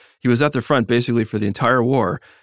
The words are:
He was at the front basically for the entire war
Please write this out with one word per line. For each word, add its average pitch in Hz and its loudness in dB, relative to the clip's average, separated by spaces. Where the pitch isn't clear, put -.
He - -4
was 120 2
at 147 0
the 123 -2
front 123 0
basically 117 0
for 107 -6
the 104 -2
entire 120 0
war 123 0